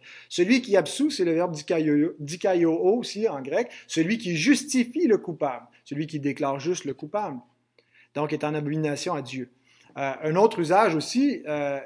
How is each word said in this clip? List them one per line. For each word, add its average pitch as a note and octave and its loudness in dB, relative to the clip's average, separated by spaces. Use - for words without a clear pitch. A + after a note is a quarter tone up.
Celui A3 4
qui G3+ 0
absout, C4+ 2
c'est G3+ -2
le E3+ 2
verbe E3+ 0
dikaio, D#3 0
dikaio E3+ 0
aussi G3+ 0
en C#3 -8
grec, G#3+ -2
celui E3+ 0
qui F3 -4
justifie B3 2
le G#3 4
coupable, C3+ -6
celui D3 -6
qui D3+ -8
déclare C#3 -2
juste E3+ -4
le C#3 -4
coupable. D#3 -6
Donc, D3+ -2
est D3+ -4
en D3+ 0
abomination D3+ -2
à D3 -4
Dieu. B2+ -10
Euh, C#3 -2
un D#3 0
autre G#3+ 4
usage F3+ 4
aussi, A#3 0
euh, C#3+ -2